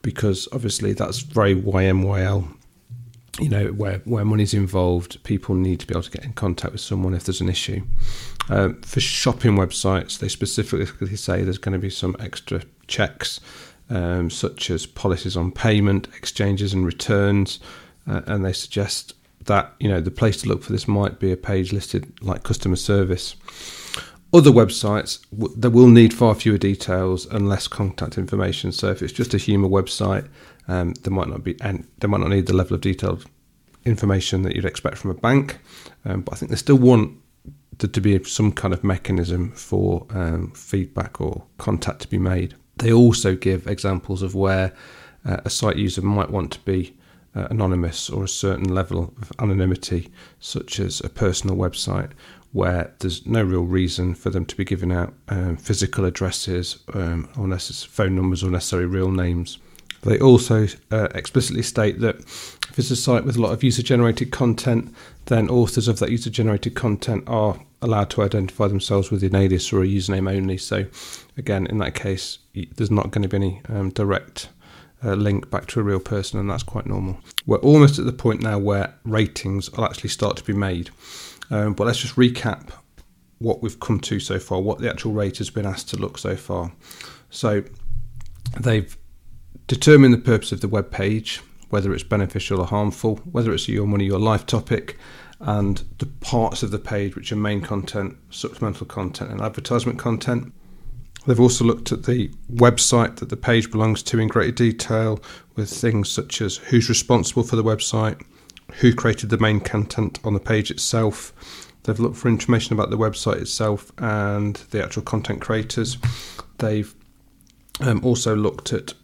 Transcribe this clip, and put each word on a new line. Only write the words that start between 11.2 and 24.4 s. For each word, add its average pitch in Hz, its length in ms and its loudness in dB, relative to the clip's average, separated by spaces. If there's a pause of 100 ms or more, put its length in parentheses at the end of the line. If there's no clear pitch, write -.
there's 95 160 -2
gonna 95 200 -4
be 95 120 -4
some 90 280 -4
extra - 440 -8 (240)
checks, - 540 -4 (500)
um, 87 400 0
such - 400 -6
as 85 160 -2
policies 92 500 -2
on 90 160 -2
payment, 101 640 2
exchanges 101 560 -2
and 92 140 2
returns, 101 720 0 (480)
uh, 95 180 -4
and 98 180 -2
they 92 100 0
suggest - 580 -6 (320)
that, - 340 0
you 107 100 0
know, 92 120 2
the 87 100 -2
place - 300 0
to - 80 -4
look 95 140 0
for - 100 -6
this 98 160 -2
might 101 320 0
be 95 100 0
a 92 60 0
page 95 360 -2
listed 98 380 -4 (120)
like 95 200 -4
customer - 320 0
service. 95 640 0 (960)
Other 147 180 6